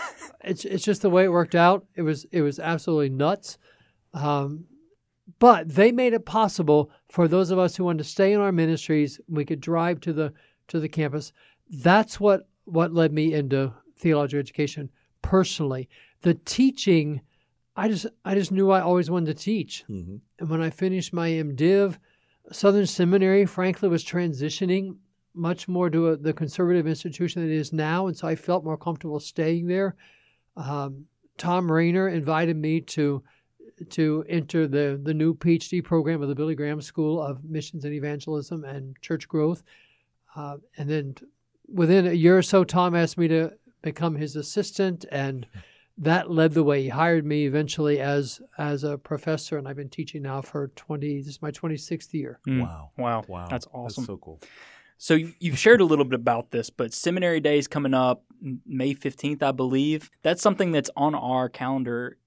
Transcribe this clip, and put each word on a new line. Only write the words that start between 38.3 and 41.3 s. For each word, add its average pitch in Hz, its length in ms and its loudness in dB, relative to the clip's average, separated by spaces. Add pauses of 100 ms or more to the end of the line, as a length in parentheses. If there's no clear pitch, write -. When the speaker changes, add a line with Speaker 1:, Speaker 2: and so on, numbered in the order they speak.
Speaker 1:
and 135 380 -12
Church - 260 -6
Growth. 156 360 0 (720)
Uh, 143 220 -12 (200)
and 143 120 -6
then 143 260 -4
t-, - 100 -20 (420)